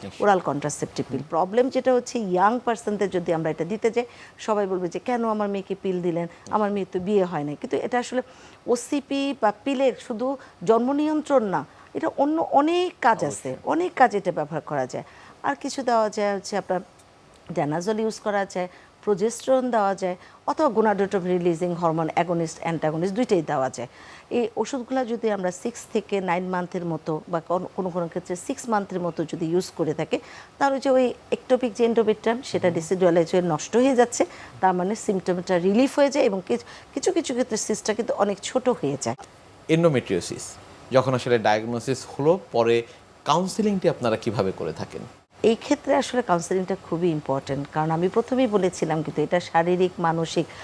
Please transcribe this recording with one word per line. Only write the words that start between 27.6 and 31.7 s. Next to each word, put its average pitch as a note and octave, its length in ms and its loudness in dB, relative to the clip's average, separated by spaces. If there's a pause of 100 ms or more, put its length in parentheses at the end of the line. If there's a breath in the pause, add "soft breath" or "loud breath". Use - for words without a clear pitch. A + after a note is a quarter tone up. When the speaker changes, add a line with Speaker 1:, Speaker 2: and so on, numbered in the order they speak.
Speaker 2:
কোনো F#3+ 140 -4
কোনো E3+ 180 -4
ক্ষেত্রে F3 280 -6
সিক্স C4 340 -8
মান্থের G3 300 -2
মতো E3+ 260 -4
যদি E3 200 -6
ইউজ F3 300 0
করে D#3+ 180 0
থাকি, E3 260 -2 (380 loud breath)
তাহলে C#4 220 2
যে C#4 100 0
ওই B3+ 240 4 (180)
ectopic B3+ 380 0